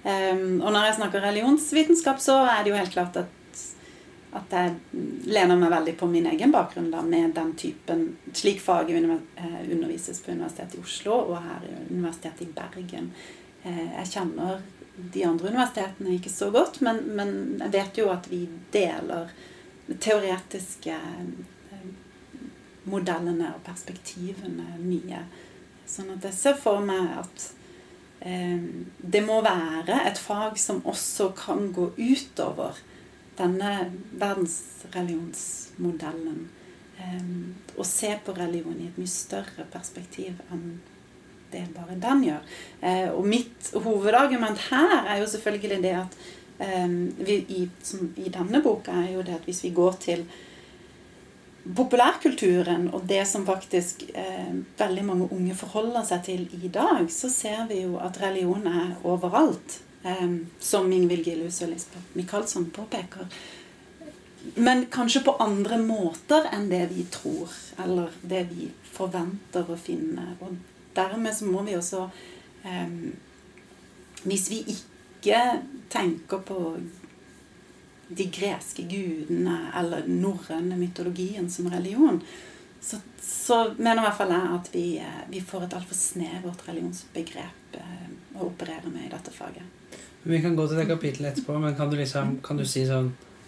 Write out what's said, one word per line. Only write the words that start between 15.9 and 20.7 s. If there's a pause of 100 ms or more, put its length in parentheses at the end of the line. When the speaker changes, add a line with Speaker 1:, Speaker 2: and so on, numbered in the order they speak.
Speaker 1:
ikke
så
godt,
men,
men (220)
jeg
vet
jo
at
vi (220)
deler (600)
teoretiske,